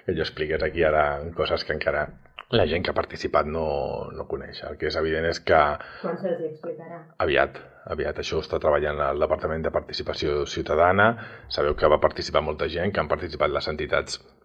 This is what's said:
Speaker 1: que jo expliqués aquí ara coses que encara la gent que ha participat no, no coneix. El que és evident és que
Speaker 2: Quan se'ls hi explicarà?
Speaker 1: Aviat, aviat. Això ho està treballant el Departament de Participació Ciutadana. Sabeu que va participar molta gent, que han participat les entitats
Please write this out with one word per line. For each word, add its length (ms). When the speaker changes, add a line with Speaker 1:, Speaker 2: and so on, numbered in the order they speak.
Speaker 1:
que 120
jo 80
expliqués 420
aquí 160
ara 220
coses 260
que 140
encara 320
la 160
gent 160
que 80
ha 60
participat 500
no, 180
no 140
coneix. 400
El 140
que 100
és 80
evident 300
és 180
que 140
Speaker 2:
Quan 180
se'ls 240
hi 80
explicarà? 480
Speaker 1:
Aviat, 340
aviat. 260
Això 160
ho 60
està 180
treballant 460
el 160
Departament 400
de 100
Participació 800
Ciutadana. 560
Sabeu 300
que 100
va 140
participar 420
molta 260
gent, 220
que 80
han 80
participat 460
les 160
entitats 500